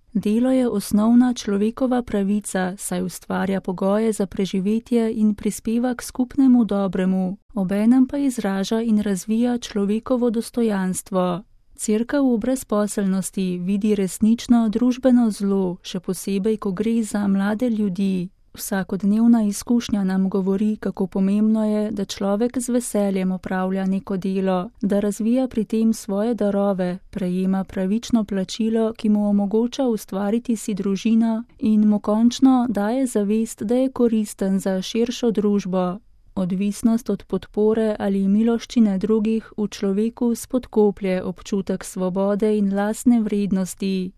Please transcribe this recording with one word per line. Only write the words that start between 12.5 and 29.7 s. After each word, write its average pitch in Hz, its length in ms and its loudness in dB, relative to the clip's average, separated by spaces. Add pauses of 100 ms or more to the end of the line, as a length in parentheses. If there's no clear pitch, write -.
vidi 202 360 0
resnično 220 760 2
družbeno 247 600 2
zlo, 196 520 -2
še - 180 -8
posebej, 196 560 -2
ko 202 160 -4
gre 226 300 0
za 208 260 -2
mlade 208 420 0
ljudi. 190 580 -2 (260)
Vsakodnevna 208 880 2
izkušnja 208 640 0
nam 190 240 0
govori, 196 480 0
kako 196 300 -4
pomembno 208 580 0
je, 214 260 0
da 202 140 -4
človek 208 540 -2
z 240 100 -6
veseljem 202 640 0
opravlja 190 540 -4
neko 190 300 -4
delo, 190 540 -2 (120)
da 202 180 2
razvija 226 480 0
pri 226 160 -2
tem 226 280 0
svoje 214 420 -2
darove, 196 640 0 (120)
prejema 190 540 -2
pravično 208 600 0
plačilo, 220 680 -2
ki - 160 -2
mu 208 200 2
omogoča 214 580 0